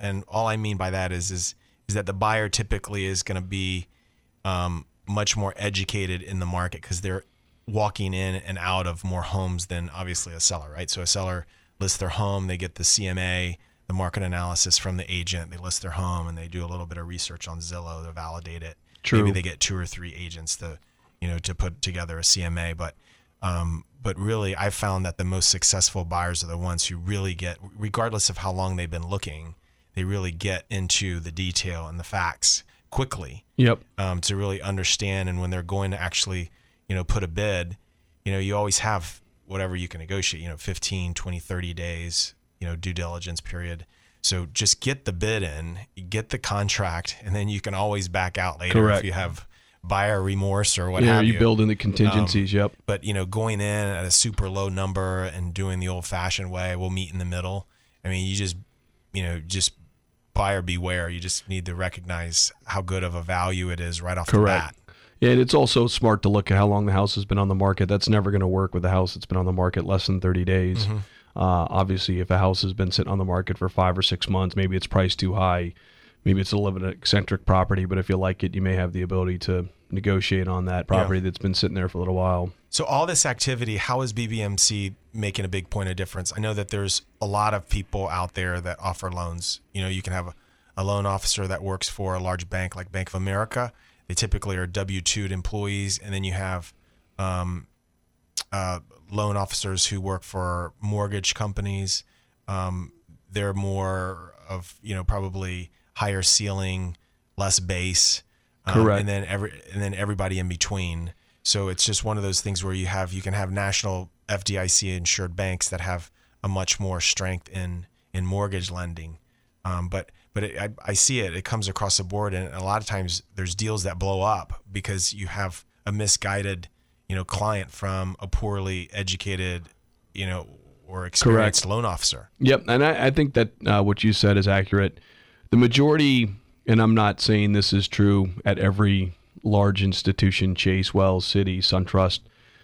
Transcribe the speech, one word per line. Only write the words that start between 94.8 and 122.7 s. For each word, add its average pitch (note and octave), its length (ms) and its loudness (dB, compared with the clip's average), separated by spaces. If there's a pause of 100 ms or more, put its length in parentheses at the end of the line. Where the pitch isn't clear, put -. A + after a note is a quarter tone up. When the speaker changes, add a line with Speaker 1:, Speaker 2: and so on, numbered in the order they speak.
Speaker 1:
two'd G2 300 -2
employees. G2 640 -2
And G#2 160 -10
then G2 120 -2
you F#2+ 80 -2
have, F#2 420 -6 (440)
um, F2+ 500 -4 (840)
uh, F#2 280 -4 (300)
loan G#2 260 0
officers F#2+ 500 -2
who G2 140 -2
work F#2 220 -4
for F2+ 580 -4
mortgage G2+ 540 -2
companies. G2 720 -4 (420)
Um, F2+ 460 -6 (360)
they're G2+ 260 -2
more F#2+ 800 -2 (140)
of, F2+ 340 -10
you G#2 120 -6
know, F#2 80 -4
probably F#2 680 -2 (240)
higher G2 280 0
ceiling, F#2 760 0 (400)
less G2 220 2
base, F#2 640 0 (420)
um, - 100 0
Speaker 2:
Correct. G#2+ 260 6
Speaker 1:
and G2+ 80 0
then G2+ 160 0
every, G2 260 -4 (220)
and G2+ 100 -2
then G2 120 -2
everybody F#2+ 440 -2
in F2+ 100 -2
between. F2 640 -4 (300)
So G2 260 0
it's F#2 160 -2
just G#2+ 200 0
one G#2+ 120 -2
of G2+ 60 -4
those F#2+ 180 0
things F#2+ 220 -4
where F#2+ 100 -4
you F#2+ 140 -4
have, F#2 260 -4
you F#2+ 80 -6
can F#2+ 140 -4
have G2 160 -4
national G2 600 -4 (180)
F G2+ 160 -2
D G2 140 -2
I F#2 100 0
C F#2+ 240 2
insured F2+ 420 -2
banks F#2 340 -2
that F2+ 120 -6
have F2+ 320 -6 (300)
a F#2+ 60 -4
much F#2+ 300 -2
more F#2+ 220 -4
strength F#2 480 -2
in, F2+ 380 -8 (260)
in F#2 120 -2
mortgage F#2+ 460 -2
lending. E2+ 480 -10 (460)
Um, F2 240 -2
but, F#2 220 -6 (220)
but G2+ 120 -2
it, D2 120 -6
I, G2+ 120 -4 (180)
I G#2 60 -2
see B2 280 2
it, F#2 140 -2
it F2+ 100 -6
comes G#2+ 240 -2
across F#2+ 280 0
the G2 80 -2
board. G2+ 280 -2
And F#2 220 -4
a F#2 80 -8
lot G2+ 180 0